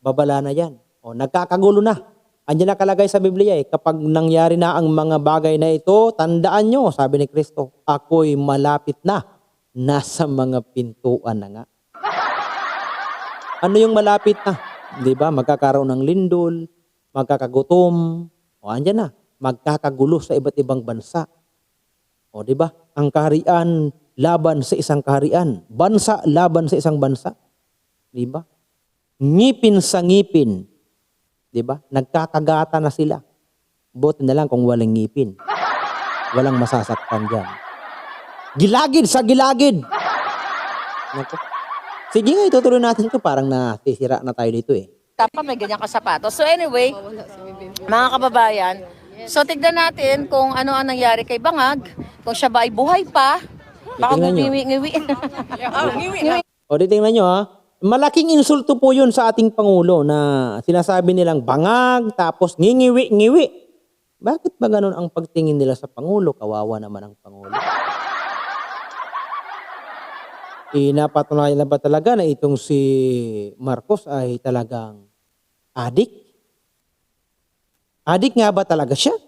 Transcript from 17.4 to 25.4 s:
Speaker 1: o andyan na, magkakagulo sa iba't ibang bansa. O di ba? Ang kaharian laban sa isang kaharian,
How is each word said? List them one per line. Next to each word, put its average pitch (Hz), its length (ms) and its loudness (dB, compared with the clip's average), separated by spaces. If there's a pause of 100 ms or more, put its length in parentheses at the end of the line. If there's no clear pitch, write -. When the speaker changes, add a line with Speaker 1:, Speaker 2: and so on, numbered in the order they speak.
Speaker 1:
o - 80 -20
andyan 143 320 -2
na, 196 100 -2 (300)
magkakagulo 139 800 -2
sa - 160 -4
iba't 139 240 -2
ibang 131 240 -2
bansa. 117 480 -8 (1040)
O 107 80 -12
di 127 140 -2
ba? 160 160 -2 (260)
Ang 143 160 0
kaharian 156 800 2 (240)
laban 156 480 0
sa - 80 0
isang 147 300 -2
kaharian, 139 680 0